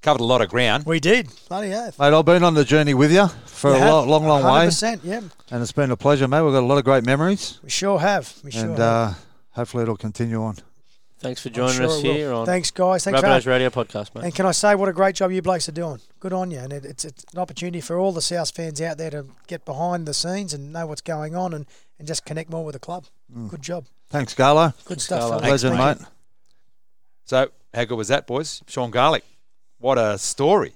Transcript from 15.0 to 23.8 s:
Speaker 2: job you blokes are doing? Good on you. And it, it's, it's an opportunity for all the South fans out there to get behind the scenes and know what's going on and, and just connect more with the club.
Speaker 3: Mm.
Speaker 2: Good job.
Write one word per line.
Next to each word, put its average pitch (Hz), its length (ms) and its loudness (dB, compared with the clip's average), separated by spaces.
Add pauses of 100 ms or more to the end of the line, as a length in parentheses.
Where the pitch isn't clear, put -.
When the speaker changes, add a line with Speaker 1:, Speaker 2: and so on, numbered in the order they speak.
Speaker 2:
job 185 180 -2
you 185 120 -2
blokes 175 260 -2
are - 40 -14
doing? 160 260 -8 (200)
Good 185 140 -8
on 185 160 -4
you. 160 80 -10
And 131 160 -12
it, 143 100 -12
it's, 139 220 -12
it's 151 180 -18 (100)
an 170 60 -12
opportunity 175 400 -8
for 170 200 -6
all 190 120 2
the 165 120 -6
South 170 320 -4
fans 160 260 -8
out 160 160 -6
there 160 140 -8
to 143 160 -10 (180)
get - 200 -14
behind 165 420 -6
the 147 80 -6
scenes 185 360 -6
and 143 220 -12
know 165 140 -8
what's 151 140 -12
going 156 340 -8
on 180 180 -4
and, 147 140 -12 (320)
and 147 80 -16
just 156 180 -8
connect 160 240 -10
more 165 160 -8
with 151 80 -12
the - 60 -14
club. 170 260 -12 (260)
Speaker 3:
Mm. 117 200 -12
Speaker 2:
Good 160 100 -14
job. 165 240 -8 (240)